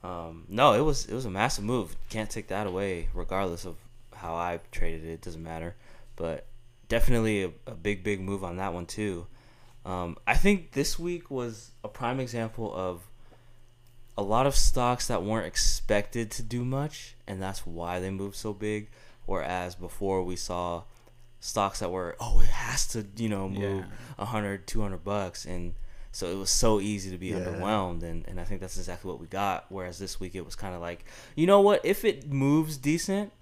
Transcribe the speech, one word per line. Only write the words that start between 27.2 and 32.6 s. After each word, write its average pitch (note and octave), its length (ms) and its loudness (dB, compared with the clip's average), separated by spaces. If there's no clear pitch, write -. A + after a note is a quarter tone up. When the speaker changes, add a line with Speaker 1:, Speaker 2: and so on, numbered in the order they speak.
Speaker 3:
Yeah. F2 100 -2
Speaker 1:
underwhelmed, F#2 640 -2
and, E2 240 -4
and F2+ 120 -6
I F2 60 -6
think G2 160 -2
that's F#2 160 -6
exactly F#2 340 -6
what D2 80 -8
we E2 80 -14
got. F#2+ 420 -2
Whereas F2+ 300 -8
this F#2+ 200 -8
week F2+ 140 -6
it F#2 120 -8
was - 100 -10
kinda F#2 240 -6
like, F2 240 -8
you D#3 100 4
know G3+ 140 10
what, G3+ 240 6
if G3 220 2
it C#3+ 260 0
moves D3 460 2